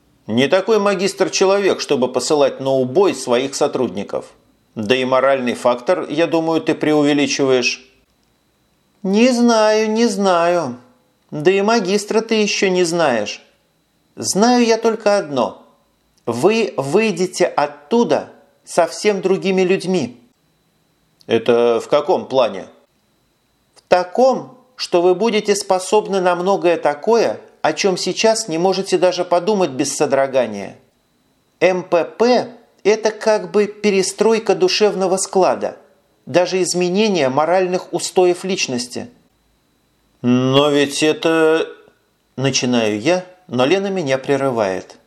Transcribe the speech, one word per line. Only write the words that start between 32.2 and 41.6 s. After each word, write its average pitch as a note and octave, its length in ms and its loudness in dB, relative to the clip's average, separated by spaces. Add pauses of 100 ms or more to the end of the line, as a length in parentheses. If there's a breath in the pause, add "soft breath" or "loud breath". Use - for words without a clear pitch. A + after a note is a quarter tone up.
это A3 280 2
как G#3+ 380 -2
бы G#3 160 2
перестройка G#3 880 0
душевного F#3 600 0
склада, B2+ 640 0 (480)
даже F3 360 0
изменение F3+ 640 0
моральных F3 640 0
устоев F3+ 520 0
личности». B2+ 640 -6 (1120)
«Но C3 480 4
ведь C#3+ 320 0
это...» D#3+ 640 2 (720)